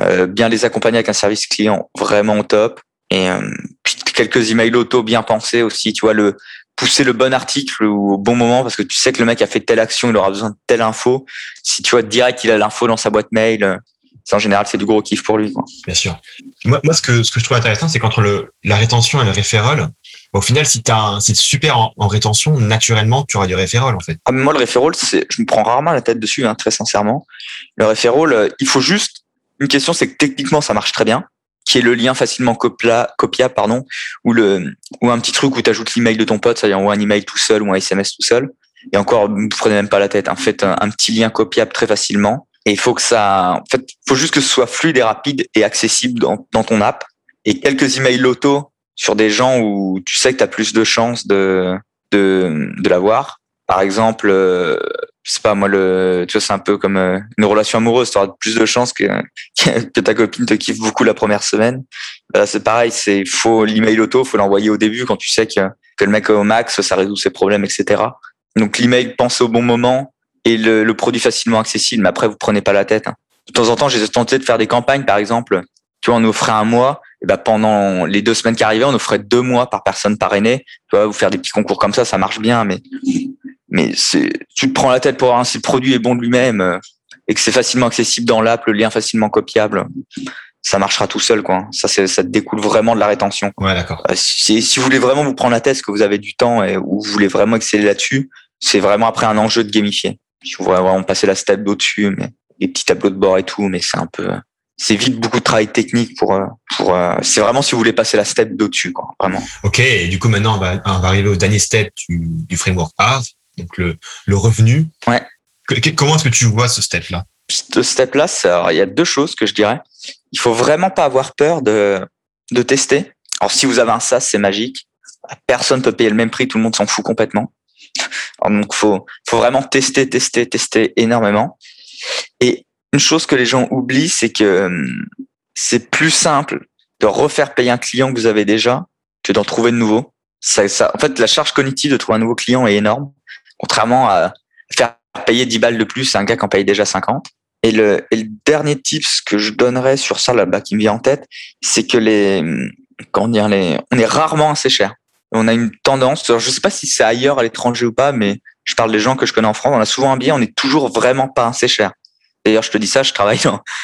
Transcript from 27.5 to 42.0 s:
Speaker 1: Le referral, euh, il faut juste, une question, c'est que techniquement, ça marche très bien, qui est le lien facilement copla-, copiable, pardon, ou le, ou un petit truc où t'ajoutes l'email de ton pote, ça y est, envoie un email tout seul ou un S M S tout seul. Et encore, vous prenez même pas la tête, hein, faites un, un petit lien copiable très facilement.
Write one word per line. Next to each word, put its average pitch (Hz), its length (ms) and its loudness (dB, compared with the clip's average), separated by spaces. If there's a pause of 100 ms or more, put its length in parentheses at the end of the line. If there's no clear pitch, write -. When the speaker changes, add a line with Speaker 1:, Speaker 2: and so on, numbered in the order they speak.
Speaker 1:
Le 110 120 2
referral, 123 460 2
euh, 107 160 2 (100)
il 135 80 -2
faut 135 140 2
juste, 185 440 -2 (340)
une 139 80 -2
question, 139 260 0
c'est 127 140 0
que - 80 -14
techniquement, 139 460 0
ça - 120 -4
marche 104 200 -2
très - 120 0
bien, 117 200 0 (400)
qui - 120 2
est 127 40 4
le 120 120 4
lien 123 200 0
facilement 123 400 0
copla-, 117 640 0
copiable, 127 360 0
pardon, 113 320 0 (380)
ou 117 100 2
le, 98 400 2 (280)
ou 120 100 2
un 120 80 0
petit - 120 -6
truc 135 240 0
où 117 60 -2
t'ajoutes 110 340 0
l'email 113 220 2
de 110 60 0
ton 104 160 0
pote, 117 180 0
ça 110 100 0
y 101 40 2
est, - 20 2
envoie 98 200 0
un 104 60 0
email 104 240 0
tout - 140 -10
seul 107 240 2
ou 101 100 -2
un 95 40 2
S 95 160 -2
M 95 80 0
S - 160 -4
tout - 100 -6
seul. 127 240 0 (440)
Et 101 40 2
encore, 104 320 2
vous 107 200 -2
prenez 107 260 0
même 104 140 0
pas 101 100 2
la 101 100 2
tête, 101 180 -2
hein, 95 80 -2
faites - 280 -2
un, 92 160 2
un 104 100 0
petit - 220 -4
lien 110 180 2
copiable 110 420 0
très - 160 -2
facilement. 101 600 -2 (180)